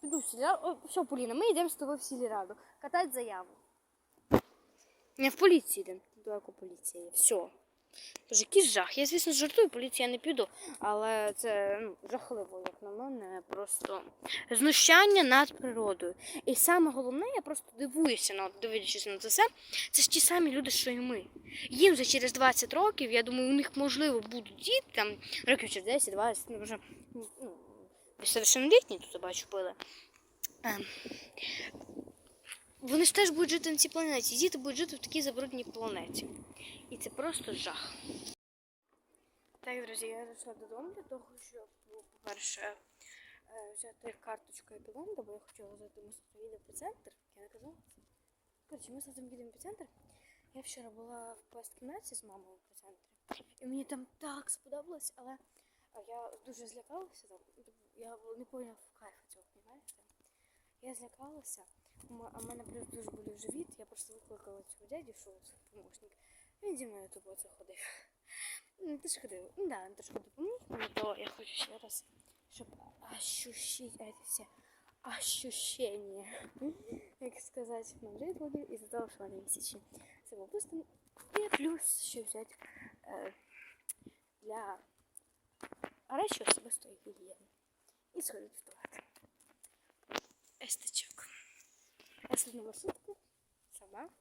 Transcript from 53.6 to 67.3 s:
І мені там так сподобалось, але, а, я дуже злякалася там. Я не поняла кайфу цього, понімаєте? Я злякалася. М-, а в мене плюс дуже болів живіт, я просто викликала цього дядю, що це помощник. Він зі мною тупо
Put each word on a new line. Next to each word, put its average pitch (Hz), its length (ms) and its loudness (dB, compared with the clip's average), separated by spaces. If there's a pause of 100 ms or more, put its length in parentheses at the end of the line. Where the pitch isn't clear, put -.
І 254 60 -16
мені 269 180 -8
там 262 220 -12 (120)
так 285 320 -12
сподобалось, 294 680 -10
але, 262 220 -18 (540)
а, 220 80 -20
я 233 300 -16 (160)
дуже 240 200 -18
злякалася 262 600 -18
там. 185 100 -20 (580)
Я 233 200 -20 (220)
не 247 60 -16
поняла 240 300 -14 (260)
кайфу 208 180 -20 (100)
цього, 190 240 -20
понімаєте? 226 420 -20 (880)
Я 254 120 -14
злякалася. 262 680 -16 (480)
М-, 233 220 -18
а 220 60 -18
в 226 60 -12
мене 233 200 -14
плюс 233 220 -14
дуже 226 240 -14
болів 214 280 -16
живіт, 220 300 -10 (100)
я 220 60 -18
просто - 300 -18
викликала 202 480 -20
цього - 280 -20
дядю, 285 300 -14
що 202 100 -20
це - 260 -20 (140)
помощник. 202 400 -20 (520)
Він 392 140 -4
зі 254 100 -10
мною 196 220 -16
тупо 190 260 -20